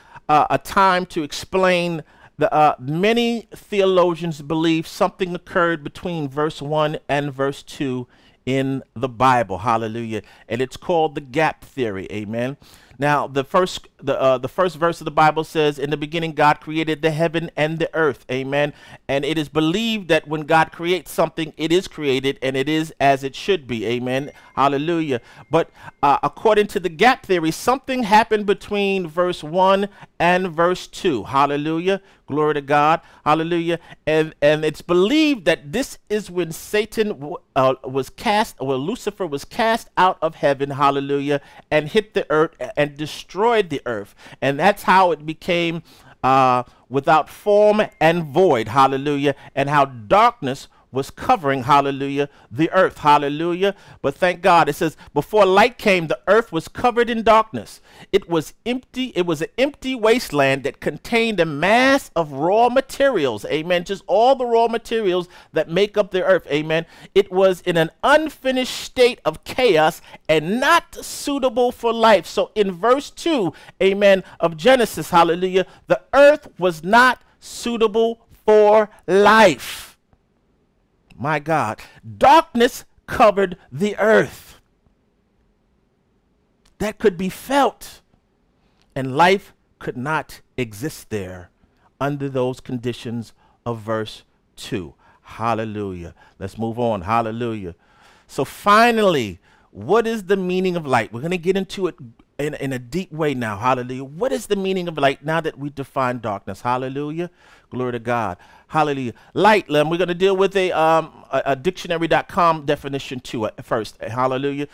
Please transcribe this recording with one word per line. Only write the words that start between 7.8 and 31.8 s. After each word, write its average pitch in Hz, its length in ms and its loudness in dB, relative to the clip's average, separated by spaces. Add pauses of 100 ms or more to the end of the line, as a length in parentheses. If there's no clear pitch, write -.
in 135 360 -2 (120)
the 127 160 -6
Bible. 117 480 2
Hallelujah. 113 640 -4 (260)
And 117 140 -4
it's - 160 -8
called 160 380 -2
the 151 60 -10
gap 143 440 -4
theory. 104 440 -6
Amen. 113 460 -6 (420)
Now, 143 300 0
the 135 160 -2
first, - 460 -2 (120)
the, 131 160 -2
uh, 131 200 4
the 123 100 -6
first 180 300 -2
verse 165 240 -2
of 160 40 -8
the 156 60 -8
Bible 156 320 2
says, 151 340 0
"In 139 120 -4
the 151 80 -2
beginning, 160 340 -6
God 147 300 2
created 156 400 -4
the 160 100 2
heaven 165 460 -2
and 156 200 -2
the 156 160 -4
earth." 156 380 -2
Amen. 139 400 -2 (380)
And 139 160 -2
it 156 120 -2
is 147 120 -4
believed 190 580 -2
that 151 220 0
when 156 140 -6
God 160 280 2
creates 170 400 -6
something, 165 460 -4
it 160 160 -2
is 190 160 0
created 135 520 -2
and 135 140 -2
it 135 140 -2
is 156 280 -2
as 139 280 2
it 131 100 -8
should 170 320 -4
be. 113 180 -4
Amen. 127 460 -4 (240)
Hallelujah. 143 640 0 (320)
But, 160 200 0 (300)
uh, 139 220 4
according 208 440 2
to - 120 -6
the 180 80 -6
gap 196 380 0
theory, 165 260 0
something 254 520 -2
happened 214 420 2
between 196 640 -2
verse 175 360 -4
one 190 460 2 (280)
and 180 380 0
verse 175 320 0
two. 127 380 -2
Hallelujah. 147 760 0 (260)